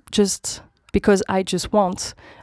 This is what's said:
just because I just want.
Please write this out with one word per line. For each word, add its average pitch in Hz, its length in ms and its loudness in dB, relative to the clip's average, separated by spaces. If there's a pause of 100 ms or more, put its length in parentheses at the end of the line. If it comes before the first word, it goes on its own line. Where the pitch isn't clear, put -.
(120)
just - 500 0 (320)
because 196 340 2
I 190 160 0
just - 300 -6
want. 190 400 0 (300)